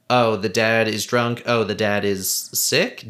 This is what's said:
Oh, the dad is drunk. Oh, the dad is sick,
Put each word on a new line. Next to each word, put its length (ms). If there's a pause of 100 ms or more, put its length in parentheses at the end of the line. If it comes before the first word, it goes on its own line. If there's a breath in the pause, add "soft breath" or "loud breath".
(100)
Oh, 280
the 120
dad 380
is 180
drunk. 400
Oh, 200
the 100
dad 300
is 240
sick, 800